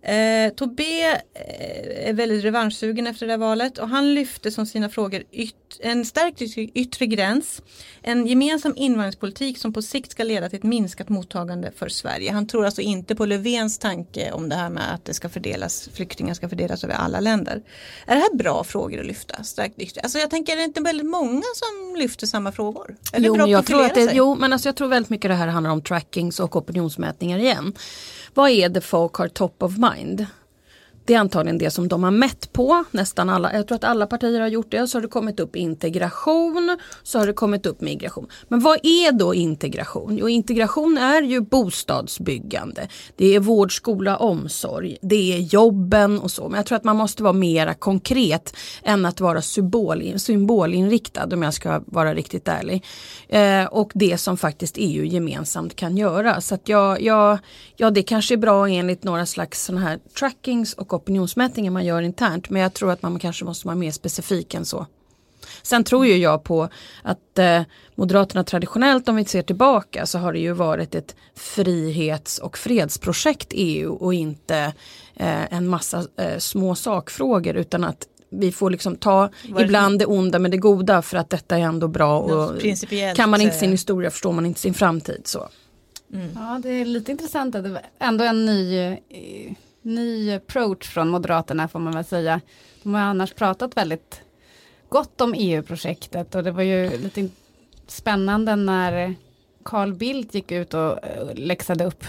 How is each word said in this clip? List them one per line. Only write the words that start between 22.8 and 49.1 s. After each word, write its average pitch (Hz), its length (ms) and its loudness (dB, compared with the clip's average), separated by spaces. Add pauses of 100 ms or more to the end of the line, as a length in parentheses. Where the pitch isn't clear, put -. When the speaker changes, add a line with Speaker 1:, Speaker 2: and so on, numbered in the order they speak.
Speaker 1:
Är - 60 0
det 220 80 6
Speaker 2:
Jo, 220 60 6
Speaker 1:
bra 220 100 6
Speaker 2:
men - 80 6
jag - 80 8
Speaker 1:
att 269 60 2
profilera 262 240 6
Speaker 2:
tror 240 140 6
att - 20 8
det, 240 40 4
Speaker 1:
sig? 254 80 4
Speaker 2:
jo, 269 180 6
men 262 180 2
alltså 262 140 0
jag 269 80 -2
tror 277 120 -2
väldigt 247 220 2
mycket 214 220 -2
det 185 40 4
här 175 120 0
handlar 165 240 0
om 156 100 0
trackings 170 580 -4
och 180 160 -2
opinionsmätningar 170 840 -2
igen. 202 340 0 (600)
Vad 277 160 6
är 190 200 6
det 180 120 0
folk 170 340 2
har 175 120 -2
top - 360 -4
of 180 140 -2
mind? 208 480 0 (840)
Det 240 60 6
är 226 60 8
antagligen 165 380 0
det 156 140 0
som 175 160 -2
de 180 160 2
har 185 80 4
mätt 240 420 2
på, 302 380 4
nästan 190 380 0
alla. 185 240 0
Jag 208 140 0
tror 240 80 -2
att 220 80 -6
alla 220 240 2
partier 233 340 0
har 226 60 0
gjort 220 240 -4
det, 233 160 0
så 247 100 -4
har 226 40 -2
det 233 60 -6
kommit 214 320 -4
upp 160 160 -4
integration, 311 1200 0 (260)
så - 160 -2
har 208 80 2
det 208 60 -2
kommit 208 320 0
upp - 160 -4
migration. 151 460 -8 (200)
Men 240 120 2
vad 311 160 4 (100)
är 330 260 6
då 185 220 4
integration? 170 840 -4
Jo, 220 120 0
integration 233 680 2
är 277 240 4
ju 254 200 0
bostadsbyggande. 139 1500 -2 (280)
Det 196 200 8
är 208 40 8
vård, 196 360 4
skola, 196 420 0
omsorg. 165 840 -2
Det 185 320 2
är 175 60 0
jobben 202 800 4
och 185 120 -4
så. - 180 -8
Men 190 80 -2
jag 208 80 -2
tror 247 100 0
att 214 80 -2
man 214 140 4
måste 214 260 -2
vara 185 100 6
mera 165 400 2
konkret 190 840 0 (280)
än 202 220 2
att 175 160 -2